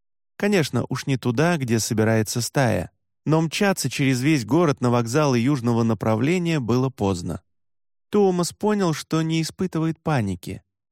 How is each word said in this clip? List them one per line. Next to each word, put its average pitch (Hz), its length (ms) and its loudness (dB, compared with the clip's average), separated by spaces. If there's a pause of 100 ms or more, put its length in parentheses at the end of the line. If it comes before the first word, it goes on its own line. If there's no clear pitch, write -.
(380)
Конечно, 175 500 0
уж - 180 -8
не 135 120 0
туда, 151 400 0
где 117 220 0
собирается 110 600 0
стая — 110 520 0 (340)
но 156 160 2
мчаться 180 480 0
через 135 320 0
весь 139 240 2
город 147 360 2
на 123 80 2
вокзалы 123 500 2
южного 120 440 0
направления 135 760 0
было 127 300 0
поздно. 95 520 -4 (680)
Туумас 185 420 2
понял, 202 420 0
что - 280 -4
не 160 200 -2
испытывает 160 580 -4
паники. 104 640 -4 (280)